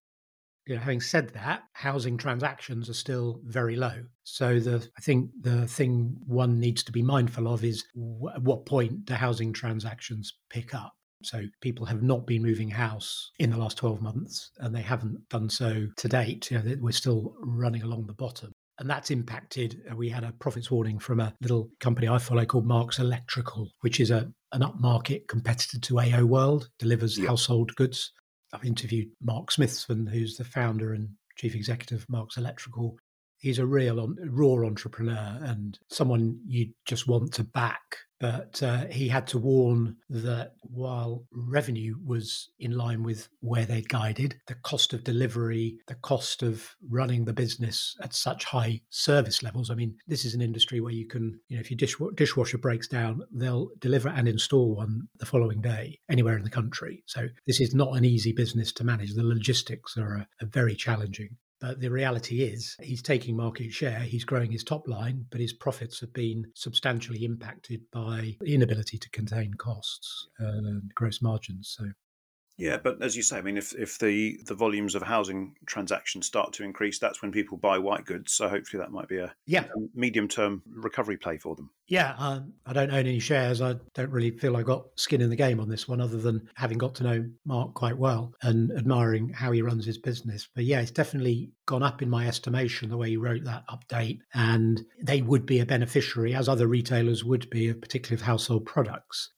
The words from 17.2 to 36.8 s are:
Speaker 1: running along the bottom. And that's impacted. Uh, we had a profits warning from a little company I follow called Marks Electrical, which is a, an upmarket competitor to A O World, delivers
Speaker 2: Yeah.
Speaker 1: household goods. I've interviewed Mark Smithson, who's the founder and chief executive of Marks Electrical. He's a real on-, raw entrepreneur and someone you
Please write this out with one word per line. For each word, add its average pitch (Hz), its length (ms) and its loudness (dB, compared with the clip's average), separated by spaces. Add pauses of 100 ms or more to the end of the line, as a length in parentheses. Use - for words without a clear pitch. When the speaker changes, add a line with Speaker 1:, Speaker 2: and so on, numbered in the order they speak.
Speaker 1:
running 120 400 0
along 113 240 -4
the 104 80 -12
bottom. 110 400 -10 (240)
And 131 120 -8
that's 143 220 -2
impacted. 120 720 -4 (100)
Uh, 113 60 -8
we 120 100 -2
had 117 160 -4
a 117 80 -6
profits 120 400 -4
warning 110 280 2
from 117 200 0
a 110 220 0
little 117 280 2 (120)
company 120 260 4
I 120 120 6
follow 120 260 4
called 113 200 2
Marks 120 340 4
Electrical, 123 680 -2 (120)
which 117 180 2
is 113 120 6
a, 113 200 2 (220)
an 123 80 2
upmarket 127 680 2
competitor 120 500 0
to 120 220 2
A 120 200 6
O 120 60 8
World, 135 440 4 (100)
delivers 113 380 2
Speaker 2:
Yeah. 135 100 2
Speaker 1:
household 120 480 2
goods. 127 380 0 (400)
I've - 100 -10
interviewed 113 460 -2 (120)
Mark 120 300 -2
Smithson, 120 560 0
who's 110 300 -2
the 120 80 -8
founder 110 480 -2
and 107 160 -4 (260)
chief 113 180 -4
executive 113 500 -4
of - 60 -16
Marks 110 280 -6
Electrical. 120 600 -6 (420)
He's 131 200 0
a 127 60 2
real 127 340 4
on-, 120 180 -2 (120)
raw 127 360 4
entrepreneur 110 760 -4
and 107 360 -4 (120)
someone 117 560 2
you 120 280 0 (120)